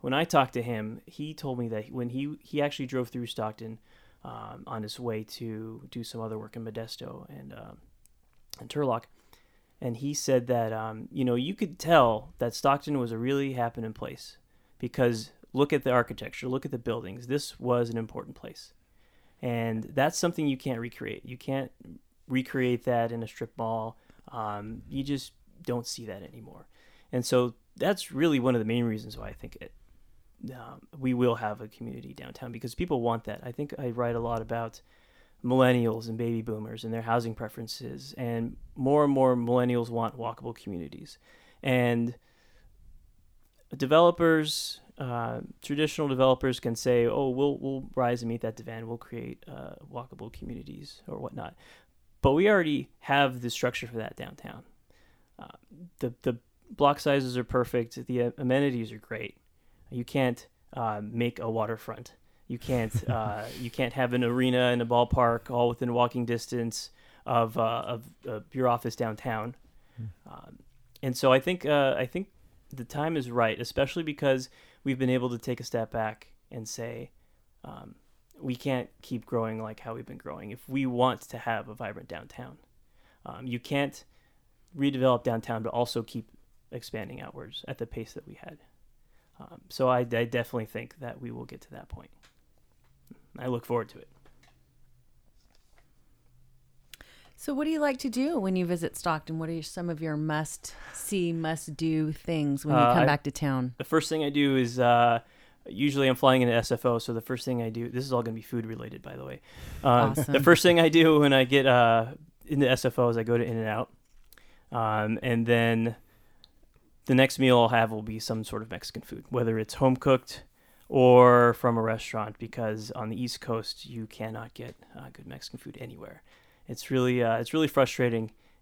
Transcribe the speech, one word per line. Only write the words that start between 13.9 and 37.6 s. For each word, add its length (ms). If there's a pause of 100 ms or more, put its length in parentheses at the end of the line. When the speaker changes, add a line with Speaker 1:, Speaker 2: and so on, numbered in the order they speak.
Speaker 1:
place 440 (420)
because 520 (220)
look 180
at 120
the 80
architecture, 560
look 180
at 60
the 80
buildings. 480
This 320
was 300
an 80
important 380
place. 380 (680)
And 420 (100)
that's 240
something 300
you 100
can't 220
recreate. 440
You 140
can't 340 (560)
recreate 580
that 260
in 100
a 60
strip 300
mall. 400 (340)
Um, 580
you 140
just 300 (280)
don't 240
see 220
that 160
anymore. 440 (440)
And 120
so 300 (240)
that's 340
really 280
one 160
of 40
the 60
main 200
reasons 320
why 100
I 60
think 280
it, 100 (840)
um, 340 (100)
we 160
will 220
have 260
a 60
community 460
downtown, 380
because 240
people 260
want 240
that. 180
I 80
think 280
I 100
write 260
a 40
lot 220
about 400 (640)
millennials 640
and 80
baby 240
boomers 420
and 100
their 80
housing 320
preferences, 840